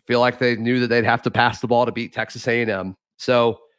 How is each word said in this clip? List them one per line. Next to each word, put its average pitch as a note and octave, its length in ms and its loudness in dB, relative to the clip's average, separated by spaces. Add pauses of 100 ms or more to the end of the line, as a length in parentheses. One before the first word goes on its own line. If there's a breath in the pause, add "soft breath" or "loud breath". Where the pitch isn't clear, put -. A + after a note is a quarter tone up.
feel A#2+ 140 2
like B2 180 0
they B2 180 0
knew A#2+ 240 0
that B2 80 0
they'd A#2 160 2
have A#2 180 2
to A#2+ 80 -2
pass A#2 300 0
the B2 60 -6
ball A#2+ 200 2
to A2+ 60 -4
beat A2+ 220 -8
Texas A#2+ 340 -8
A A#2 140 0
and A2 80 -2
M. F#2+ 260 -6 (220)
So, A#2+ 420 2 (180)